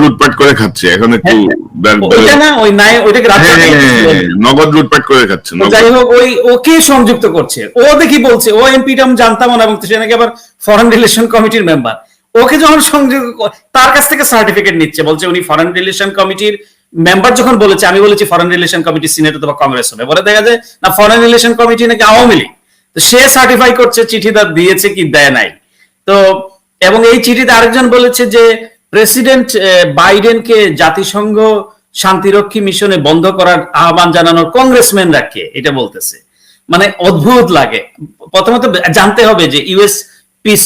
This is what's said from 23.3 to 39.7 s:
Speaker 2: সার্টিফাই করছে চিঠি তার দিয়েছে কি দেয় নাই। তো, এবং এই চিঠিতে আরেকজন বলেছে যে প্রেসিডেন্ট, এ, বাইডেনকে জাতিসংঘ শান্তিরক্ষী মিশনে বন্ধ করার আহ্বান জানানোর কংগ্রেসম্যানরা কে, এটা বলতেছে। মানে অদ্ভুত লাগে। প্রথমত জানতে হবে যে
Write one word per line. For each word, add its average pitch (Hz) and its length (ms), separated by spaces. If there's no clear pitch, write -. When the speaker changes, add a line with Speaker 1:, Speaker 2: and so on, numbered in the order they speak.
Speaker 2:
সার্টিফাই 254 440
করছে 240 220
চিঠি 214 260
তার 208 100
দিয়েছে 190 380
কি 185 80
দেয় 143 220
নাই। 101 120
তো, 196 80
এবং 214 120
এই 247 140
চিঠিতে 247 320
আরেকজন 233 280
বলেছে 247 280
যে 233 80
প্রেসিডেন্ট, 240 600
এ, 190 160
বাইডেনকে 220 580
জাতিসংঘ 196 560
শান্তিরক্ষী 196 640
মিশনে 196 300
বন্ধ 160 160
করার 175 200
আহ্বান 170 340
জানানোর 165 300
কংগ্রেসম্যানরা 202 640
কে, 98 100
এটা 143 200
বলতেছে। 95 360
মানে 185 140
অদ্ভুত 190 400
লাগে। 110 220
প্রথমত 214 300
জানতে 202 320
হবে 190 140
যে 143 60